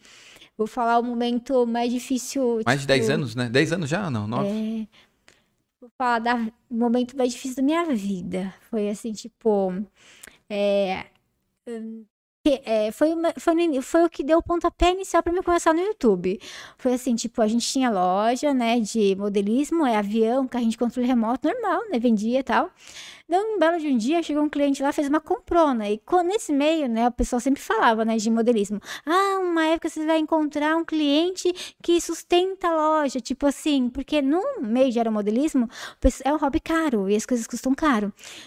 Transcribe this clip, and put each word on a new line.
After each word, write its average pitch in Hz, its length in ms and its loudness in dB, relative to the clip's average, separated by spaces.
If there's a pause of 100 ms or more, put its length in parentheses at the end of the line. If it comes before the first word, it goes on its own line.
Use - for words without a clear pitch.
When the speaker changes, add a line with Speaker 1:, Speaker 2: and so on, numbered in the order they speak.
(560)
Speaker 1:
vou 214 100 -2
falar 233 320 2
o 240 40 2
momento 240 640 0
mais 233 260 0
difícil, 240 720 -2
Speaker 2:
Mais 139 160 0
de 139 60 -10
dez 135 160 4
Speaker 1:
tipo, 113 120 2
Speaker 2:
anos, 135 220 -4
né? 123 140 -2
Dez 143 220 4
anos 165 180 -2
já? 185 200 -2
Não, 107 160 -2
nove. 117 220 -2
Speaker 1:
É... 220 380 -6 (960)
Vou 247 180 -20
falar 240 220 0
da, 233 140 0 (360)
o 247 40 -6
momento 240 420 0
mais 254 160 0
difícil 254 240 -10
da 269 60 -2
minha 320 220 2 (100)
vida. 185 580 -4 (180)
Foi 208 180 -2
assim, 220 240 -6
tipo, 202 600 -2 (760)
é, 202 560 0 (600)
hum, 226 360 -12 (420)
que, 277 180 2
é, 220 280 0
foi 311 220 2
uma, 330 240 0
foi 339 160 0
no 330 60 2
ini-, 311 220 0
foi 330 220 4
o 330 60 2
que - 120 -8
deu 311 160 4
o 330 40 2
pontapé 339 500 0
inicial 370 300 0
pra 339 100 -2
mim 359 100 0
começar 339 300 2
no 320 80 2
YouTube. 208 580 0 (380)
Foi 247 160 -2
assim, 247 220 0
tipo, 226 260 -4
a 214 80 4
gente 226 180 0
tinha 262 240 0
loja, 214 600 2
né, 240 280 2
de 202 360 2
modelismo, 208 680 0
é 233 100 2
avião, 220 500 2
carrinho 247 240 -2
de 226 80 -4
controle 240 300 -2
remoto, 247 400 0
normal, 403 420 -2
né, 247 80 0
vendia 226 420 2
e - 20 0
tal. 247 280 0 (560)
Então, 415 300 0
um - 20 0
belo 330 220 2
de 302 60 -4
um 269 100 2
dia, 285 260 0
chegou 302 200 -2
um 302 80 0
cliente 285 320 0
lá, 277 100 0
fez 294 160 0
uma 302 100 2
comprona. 311 680 0
E 208 80 -2
co-, 359 240 0
nesse 349 320 -2
meio, 294 380 2
né, 226 180 2
o - 20 -2
pessoal 240 300 -2
sempre 269 220 0
falava, 254 420 2
né, 226 140 0
de 214 120 -2
modelismo. 220 480 0 (280)
"Ah, 381 340 2
uma 339 240 0
época 320 240 0
você 311 160 -6
vai 320 140 2
encontrar 311 580 0
um 330 80 0
cliente 320 640 0 (320)
que 339 200 2
sustenta 359 640 -2
a 330 80 2
loja." 302 460 0
Tipo - 240 -2
assim, 277 420 0
porque 277 320 -2
no 285 220 2 (180)
meio 254 320 2
de 220 60 -2
aeromodelismo, 226 680 0
o - 380 -12
pes-, - 200 2
é 269 120 0
um - 20 2
hobby 302 240 0
caro 285 480 0
e 208 80 2
as 220 80 -2
coisas 240 220 -2
custam 262 280 -2
caro. 214 380 0 (340)